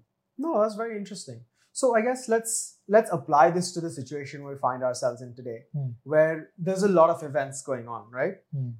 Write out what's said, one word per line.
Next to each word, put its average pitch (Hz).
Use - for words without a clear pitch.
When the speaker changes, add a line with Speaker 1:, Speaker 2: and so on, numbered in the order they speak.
Speaker 1:
No, 285
that's 220
very 220
interesting. 180
So 247
I 220
guess 254
let's, -
let's 220
apply 156
this 175
to 175
the 165
situation 143
we 139
find 127
ourselves 123
in 120
today, 120
Speaker 2:
Hmm. 135
Speaker 1:
where 156
there's 185
a 208
lot 170
of 165
events 135
going 123
on, 113
right? 143
Speaker 2:
Hmm. 131